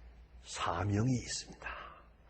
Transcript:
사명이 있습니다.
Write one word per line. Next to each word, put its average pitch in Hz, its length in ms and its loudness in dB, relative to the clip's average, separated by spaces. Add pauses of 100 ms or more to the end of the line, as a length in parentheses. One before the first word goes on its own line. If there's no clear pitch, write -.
(440)
사명이 101 680 2
있습니다. - 720 -4 (480)